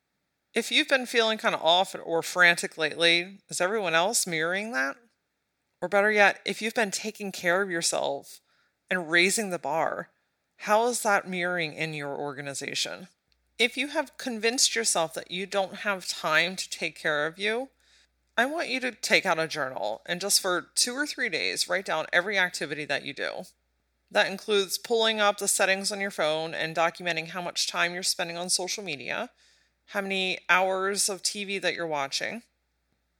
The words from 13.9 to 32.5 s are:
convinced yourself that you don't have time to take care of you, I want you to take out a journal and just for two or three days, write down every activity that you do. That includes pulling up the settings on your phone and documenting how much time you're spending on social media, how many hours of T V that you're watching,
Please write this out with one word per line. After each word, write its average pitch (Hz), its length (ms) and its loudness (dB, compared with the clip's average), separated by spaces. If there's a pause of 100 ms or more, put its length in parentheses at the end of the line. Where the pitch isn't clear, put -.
convinced 233 580 0
yourself 190 380 0
that - 160 -10
you 180 160 -6
don't 190 300 -2
have 196 320 -4
time 170 480 2
to - 120 -8
take - 300 -8
care 151 300 0
of 165 100 -8
you, 220 320 -2 (680)
I 233 80 4
want 302 240 -4
you 254 100 -2
to 247 140 -4
take 190 320 4
out 170 140 4
a 160 80 2
journal 131 580 -4
and 175 160 -4
just 202 200 4
for 180 320 0
two - 200 2
or 285 120 -2
three 277 220 -4
days, 110 400 -2
write 185 180 -2
down 160 280 -2
every 190 260 2
activity 156 460 -2
that 139 180 -2
you 139 100 -8
do. 87 320 -6 (640)
That 196 220 2
includes 196 460 0
pulling 220 420 2
up 202 180 4
the 202 120 -2
settings 196 420 2
on 202 80 -6
your 196 120 -2
phone 160 420 0
and 160 220 -4
documenting 165 540 0
how 180 120 -8
much - 260 -2
time 175 260 0
you're 180 100 -6
spending 170 340 -2
on 180 120 -6
social 185 340 -2
media, 160 480 -6 (560)
how 202 140 -4
many 190 380 -2 (100)
hours 190 600 2
of 185 120 -6
T 208 220 -4
V 196 160 -6
that 175 160 -2
you're 170 100 -4
watching, 151 580 -4 (760)